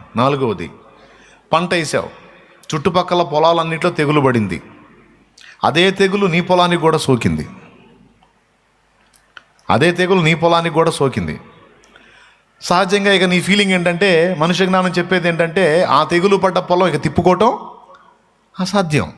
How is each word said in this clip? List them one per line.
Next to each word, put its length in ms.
నాలుగవది, 560
పంట 200
వేసావు, 360
చుట్టుపక్కల 480
పొలాలన్నింటిలో 680
తెగులు 300
పడింది, 400
అదే 280
తెగులు 340
నీ 160
పొలానికి 400
కూడా 160
సోకింది, 520
అదే 220
తెగులు 280
నీ 140
పొలానికి 400
కూడా 180
సోకింది. 500
సహజంగా 500
ఇక 120
నీ 180
ఫీలింగ్ 300
ఏంటంటే, 680
మనుష్య 260
జ్ఞానం 240
చెప్పేది 380
ఏంటంటే, 560
ఆ 200
తెగులు 340
పడ్డ 200
పొలం 300
ఇక 140
తిప్పుకోవటం 580
అసాధ్యం. 580